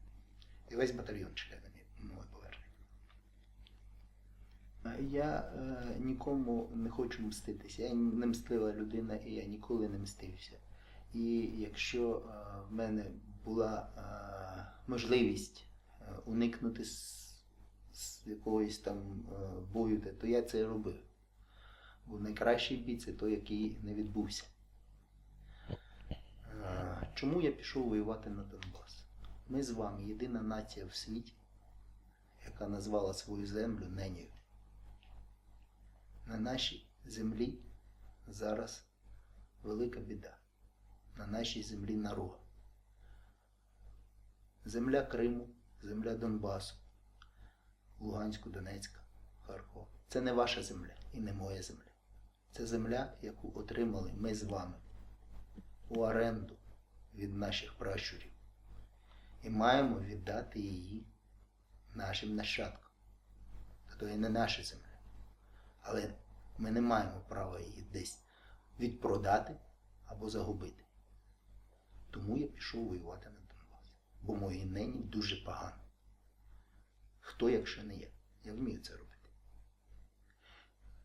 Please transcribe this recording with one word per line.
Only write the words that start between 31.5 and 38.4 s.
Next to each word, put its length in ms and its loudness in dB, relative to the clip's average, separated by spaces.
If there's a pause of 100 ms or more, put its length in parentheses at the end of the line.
яка 220 -4
назвала 460 4
свою 340 -2
землю 420 0
ненею. 420 -4 (2000)
На 100 -4
нашій 500 0 (180)
землі 540 0 (680)
зараз 600 0 (760)